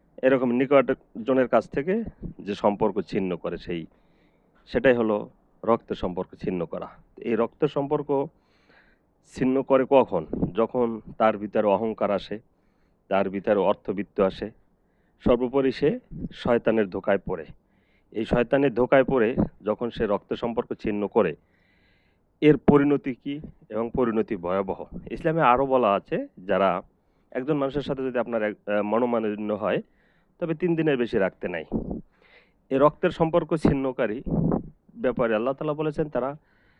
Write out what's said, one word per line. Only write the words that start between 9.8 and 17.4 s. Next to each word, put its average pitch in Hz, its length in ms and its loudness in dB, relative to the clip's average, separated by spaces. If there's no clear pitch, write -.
কখন? 104 360 4
যখন 113 460 -2
তার 110 200 2
ভিতরে 104 280 -2
অহংকার 104 440 0
আসে, 101 280 -4
তার 98 220 0
ভিতরে 101 300 0
অর্থবিত্ত 101 600 -2
আসে, 98 300 0
সর্বোপরি 127 480 2
সে 180 260 0
শয়তানের 113 580 0
ধোকায় 98 280 0
পড়ে। 87 280 -8